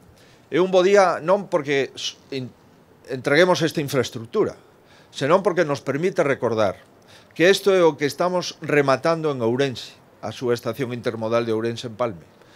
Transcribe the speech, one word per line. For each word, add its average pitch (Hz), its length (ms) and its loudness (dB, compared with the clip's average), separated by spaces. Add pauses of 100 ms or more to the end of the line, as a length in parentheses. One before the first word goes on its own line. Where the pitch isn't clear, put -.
(500)
É - 80 -2
un 185 160 0
bo 185 80 6
día 185 400 4
non 185 300 0
porque 139 420 -2
s-, - 240 -10 (160)
in-, 127 160 -8 (600)
entreguemos 147 500 2
esta 160 220 -2
infraestructura, 127 760 -2 (560)
senón 170 320 2
porque 175 220 0
nos 143 180 -4
permite 160 400 0
recordar 110 560 0 (560)
que 175 140 6
isto 190 260 2
é 175 80 4
o 156 80 4
que 143 160 -2
estamos 180 540 -4
rematando 147 680 0
en 127 160 -2
Ourense, 123 540 -2 (240)
a 107 80 -8
súa 120 260 -2
estación 120 380 -6
intermodal 113 500 -2
de 113 80 -2
Ourense 117 380 -4
en 104 80 -8
Palme. 110 260 -6 (300)